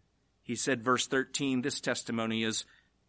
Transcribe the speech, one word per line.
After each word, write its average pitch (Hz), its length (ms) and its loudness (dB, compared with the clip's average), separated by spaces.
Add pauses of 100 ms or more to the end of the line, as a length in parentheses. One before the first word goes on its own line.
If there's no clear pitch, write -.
(420)
He 120 140 -6
said, 120 260 0
verse 123 240 2
thirteen, 131 580 0
"This - 180 -2
testimony 113 600 -2
is 110 200 0 (440)